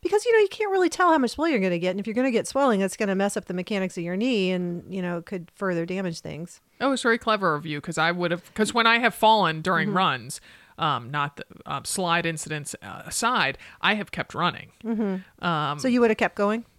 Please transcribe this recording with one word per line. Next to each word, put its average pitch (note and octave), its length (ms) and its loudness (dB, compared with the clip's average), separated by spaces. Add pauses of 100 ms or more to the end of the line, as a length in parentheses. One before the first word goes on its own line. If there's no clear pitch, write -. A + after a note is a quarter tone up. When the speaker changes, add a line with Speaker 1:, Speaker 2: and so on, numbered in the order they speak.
Speaker 1:
Because, G4+ 240 0
you A#4+ 80 4
know, A4+ 60 8
you G#4 100 6
can't G#4 220 -4
really F#4 180 4
tell F4 220 4
how D#4+ 80 6
much A#3+ 140 2
swelling D#4+ 220 0
you're G#3+ 60 2
gonna F#3 200 0
get. F3+ 100 0
And F#3 80 -4
if G3 80 -6
you're A3 80 -6
gonna B3+ 160 2
get A3+ 160 0
swelling, C4 320 2
that's F#3+ 180 0
gonna G3 200 0
mess G3 200 0
up G3+ 100 -6
the F#3 80 -8
mechanics F#3 440 -4
of E3+ 60 -6
your F3 100 -4
knee G3+ 380 0
and, F3 320 -4 (100)
you F#3+ 80 -4
know, F3 200 -4
could F3 340 -10
further F3+ 280 -2
damage F3+ 360 -6
things. D#3 400 -12 (180)
Speaker 2:
That A#3+ 80 0
was C4+ 160 0
very A#3 160 2
clever G3+ 380 0
of D3 100 -6
you, D3 140 -6
'cause E3 180 -6
I E3 140 2
would F3 180 0
have, F3 240 -6
'cause G#3+ 180 0
when A#3 140 4
I A#3 120 6
have A#3 160 2
fallen G3 460 4
during E3+ 280 0
Speaker 1:
Mm-hmm. G3+ 80 0
Speaker 2:
runs, C3+ 440 -2 (380)
um, C3 320 -2
not D3 280 -4
the, - 60 -12 (220)
um, C#3 180 -6
slide E3+ 420 0
incidents, D#3 540 -6
uh, - 260 -14
aside, G#3 520 0 (220)
I G3 140 2
have G#3 180 -8
kept - 220 -8
running. - 360 -4 (140)
Speaker 1:
Mm-hmm. G#3 600 -4
Speaker 2:
Um, D3+ 360 -2
Speaker 1:
So C4 80 -2
you B3 140 4
would A3+ 80 6
have A3 80 0
kept - 180 0
going? G#3 280 0 (140)